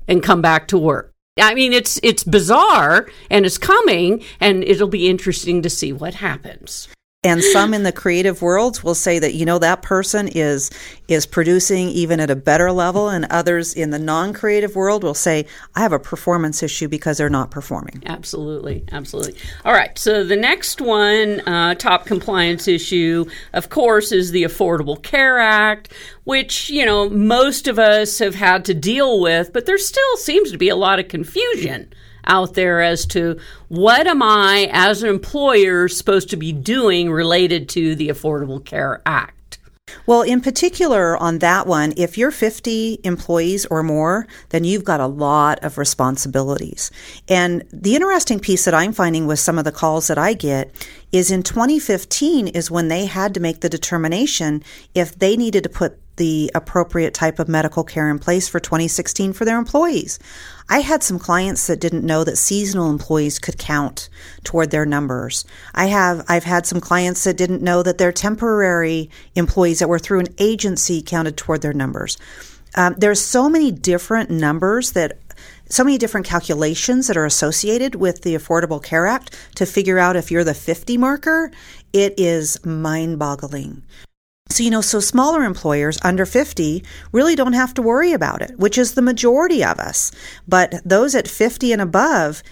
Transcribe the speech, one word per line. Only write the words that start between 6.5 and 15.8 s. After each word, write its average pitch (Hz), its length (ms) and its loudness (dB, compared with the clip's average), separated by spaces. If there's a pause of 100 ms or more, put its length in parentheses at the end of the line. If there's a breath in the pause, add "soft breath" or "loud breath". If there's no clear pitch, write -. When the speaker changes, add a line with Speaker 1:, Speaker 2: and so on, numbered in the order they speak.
Speaker 2:
And 170 160 4
some 208 320 4
in 208 120 0
the 175 80 0
creative 180 500 -2
worlds 202 400 0
will 165 140 -2
say 170 240 0
that, 151 140 0
you 160 120 -2
know, 175 140 2
that 170 200 2
person 196 460 0
is, 147 460 -2 (340 loud breath)
is 156 180 2
producing 180 680 2
even 165 280 0
at 147 140 0
a - 20 2
better 156 380 2
level, 180 360 0
and 170 180 -4
others 170 480 -2
in 156 160 -4
the 147 100 -4
non-creative 202 720 -2
world 196 300 0
will 170 100 -2
say, 156 320 -2 (300 loud breath)
"I 196 60 0